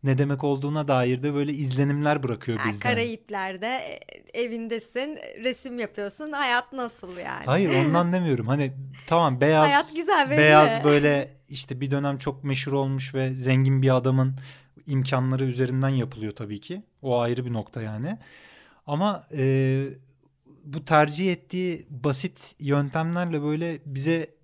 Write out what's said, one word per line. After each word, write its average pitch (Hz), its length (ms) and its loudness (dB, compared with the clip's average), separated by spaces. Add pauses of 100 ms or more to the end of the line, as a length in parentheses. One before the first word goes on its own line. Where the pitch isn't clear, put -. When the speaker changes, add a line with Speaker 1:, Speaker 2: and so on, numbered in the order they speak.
Speaker 1:
ne 135 140 2
demek 143 260 0
olduğuna 143 440 -2
dair 127 340 2
de 143 120 -2
böyle 143 180 -2
izlenimler 143 720 0
bırakıyor 120 360 -4
Speaker 2:
Ha, 131 100 -2
Speaker 1:
bizden. 104 220 -4
Speaker 2:
Karayipler'de, 208 760 -4 (640)
e, - 100 -6
evindesin, 233 720 -6 (280)
resim 247 340 -6
yapıyorsun. 208 540 -8
Hayat 254 400 -2
nasıl 233 440 -10
yani? - 300 -10
Speaker 1:
Hayır, 165 220 2 (180)
ondan 170 260 2
Speaker 2:
<laughs> - 0 -
Speaker 1:
demiyorum. 147 360 0
Hani 139 240 0 (340)
tamam, 156 340 2
beyaz, 151 280 6
Speaker 2:
Hayat 294 280 2
güzel, 320 340 2
belli. - 80 2
Speaker 1:
beyaz 151 460 8
böyle 147 520 2 (120)
işte 135 320 -8
bir 135 100 -4
dönem 139 280 -2
çok 135 260 -6
meşhur 135 280 -2
olmuş 135 420 -2
ve 131 200 0
zengin 131 480 4
bir 131 140 6
adamın 131 400 2 (500)
imkanları 131 580 0
üzerinden 131 440 0
yapılıyor 113 440 -4
tabii 104 280 -10
ki. 190 220 -12 (200)
O 127 180 0
ayrı 120 240 -2
bir 120 80 -6
nokta 113 300 -6
yani. 113 360 -8 (680)
Ama, 175 460 -2
e, 135 520 2 (800)
bu 151 200 -10
tercih 151 480 4
ettiği 180 580 -6
basit 139 720 -4
yöntemlerle 160 800 0
böyle 156 440 -2
bize 147 580 -2